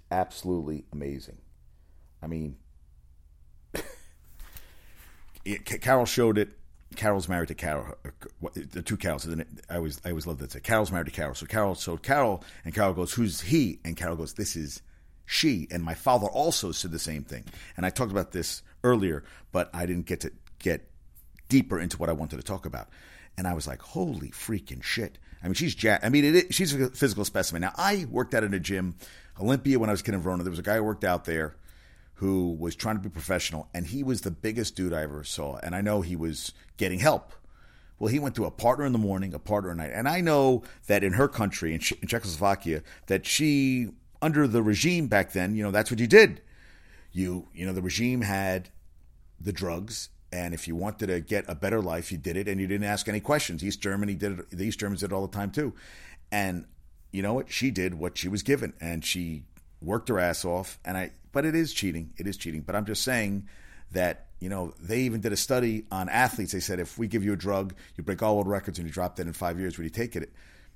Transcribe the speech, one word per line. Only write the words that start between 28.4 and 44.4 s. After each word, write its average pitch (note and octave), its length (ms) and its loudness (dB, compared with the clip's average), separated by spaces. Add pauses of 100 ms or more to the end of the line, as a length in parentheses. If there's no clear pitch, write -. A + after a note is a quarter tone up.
in G2+ 80 0
a F#2 80 0
gym, F#2 360 -2 (440)
Olympia, C3 380 4
when A2 100 2
I G#2 40 4
was F#2 80 2
a - 40 -8
kid G#2 100 0
in F#2 60 0
Verona. F2+ 220 0
There F#2 80 -4
was E2 80 -6
a F2+ 40 -4
guy G#2 140 2
who A2 60 2
worked G#2+ 220 -2
out F2+ 200 2
there D#2+ 300 -2 (600)
who F#2 460 2
was E2+ 160 -4
trying A2 200 -2
to G2 40 -4
be G2+ 80 -6
professional, D#2 640 -4
and F2 140 -4
he B2+ 160 -4
was C3 180 0
the G2 100 -4
biggest A2 460 -4
dude F2+ 160 0
I D#2 120 -2
ever D2 200 -8
saw. C#2+ 320 -6
And E2+ 180 -8
I F#2+ 60 -2
know G#2 220 2
he E2+ 140 -4
was D#2+ 360 -4 (240)
getting F#2 220 0
help. C3 340 4 (680)
Well, A2 140 0
he C#3+ 60 4
went C#3 160 -2
to A2 100 0
a - 60 -2
partner C3 340 4
in C3 80 2
the A#2 60 4
morning, G2 340 0
a D2 60 -6
partner G2+ 320 0
at E2 80 -6
night. D2 160 -6
And A#2 120 -2
I E3+ 140 2
know C#3 420 6 (240)
that - 160 6
in F#2+ 120 4
her C#3 140 6
country, F2 440 0
in, E2 80 0
Che-, - 220 0
in F#2+ 60 -4
Czechoslovakia, F#2 760 0 (240)
that F#2+ 180 2
she, C3+ 640 4 (320)
under D3+ 260 6